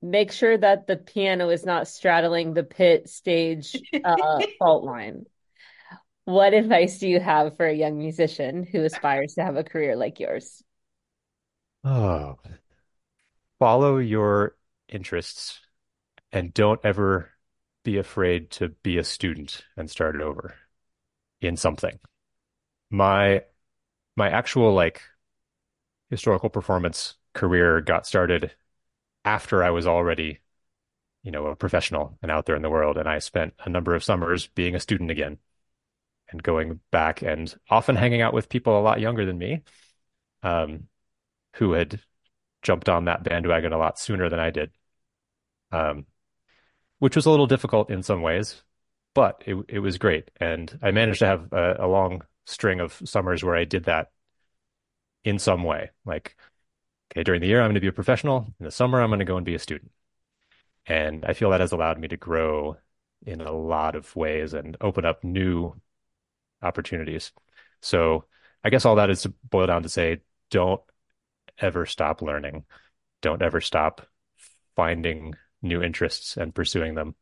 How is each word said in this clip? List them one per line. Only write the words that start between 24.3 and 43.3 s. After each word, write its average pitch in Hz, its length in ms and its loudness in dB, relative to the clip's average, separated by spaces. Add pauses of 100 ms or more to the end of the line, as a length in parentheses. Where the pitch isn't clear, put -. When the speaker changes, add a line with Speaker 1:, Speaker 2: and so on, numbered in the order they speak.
Speaker 3:
actual, 113 440 4
like, 85 280 2 (1080)
historical 101 400 0
performance 90 640 -2 (200)
career 87 460 4
got 82 260 0
started 87 480 0 (680)
after 104 380 0
I 87 80 4
was 85 160 0
already, 82 540 0 (840)
you 110 80 -12
know, 76 180 -6
a 76 80 -8
professional 82 680 -2
and 80 80 -6
out 78 160 -2
there 78 100 0
in 73 60 -4
the 78 80 -4
world. 76 260 2
And 78 120 -2
I 78 100 0
spent 82 360 -4 (100)
a - 40 -8
number 87 260 -2
of 82 100 -4
summers 90 420 -2
being 87 280 -4
a 87 60 -4
student 87 300 -4
again 73 280 -6 (920)
and 82 120 -14
going 80 380 -2 (100)
back 80 320 0
and 80 320 -6 (140)
often 117 280 2
hanging 120 260 2
out 113 120 0
with 117 140 -2
people 117 300 2
a 104 40 2
lot 110 180 2
younger 110 260 -2
than 92 120 -4
me, 120 240 -6 (800)
um, 80 420 -2 (720)
who 98 160 2
had 85 280 -2 (600)
jumped 87 260 0
on 87 180 2
that 85 180 0
bandwagon 85 480 0